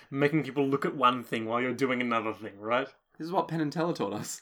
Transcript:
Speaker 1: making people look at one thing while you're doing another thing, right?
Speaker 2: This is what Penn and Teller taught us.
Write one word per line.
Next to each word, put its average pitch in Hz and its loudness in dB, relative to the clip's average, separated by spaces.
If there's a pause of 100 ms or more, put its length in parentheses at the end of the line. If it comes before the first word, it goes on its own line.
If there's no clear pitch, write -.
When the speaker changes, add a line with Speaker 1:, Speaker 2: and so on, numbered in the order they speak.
Speaker 1:
making 143 2
people 135 0
look 139 0
at 170 -2
one 123 4
thing 110 -4
while 113 0
you're 127 0
doing 127 0
another 113 0
thing, 101 -14
right? 117 0 (300)
Speaker 2:
This 160 -8
is 165 -6
what 185 0
Penn 165 -2
and 147 0
Teller 165 -2
taught 101 -2
us. - -8